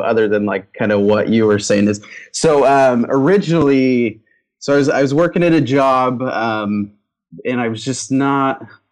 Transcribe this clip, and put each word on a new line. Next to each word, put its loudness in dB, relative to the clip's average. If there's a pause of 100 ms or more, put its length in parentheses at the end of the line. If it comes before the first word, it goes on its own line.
other 0
than, 0
like, -6
kinda 0
what 0
you 2
were 2
saying 0
is, -2 (320)
so, 2
um, 2
originally, 2 (400)
so -2
I 4
was, 2
I 0
was 0
working 0
at 2
a 2
job, 0
um, -4 (540)
and -4
I -4
was -8
just -8
not, -2 (280)